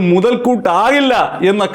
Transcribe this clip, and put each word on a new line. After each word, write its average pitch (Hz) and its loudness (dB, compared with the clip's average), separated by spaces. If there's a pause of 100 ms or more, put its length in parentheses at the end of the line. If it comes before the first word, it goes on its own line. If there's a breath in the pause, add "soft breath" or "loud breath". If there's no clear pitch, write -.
മുതൽക്കൂട്ടാകില്ല 240 0 (360)
എന്ന 202 0 (120)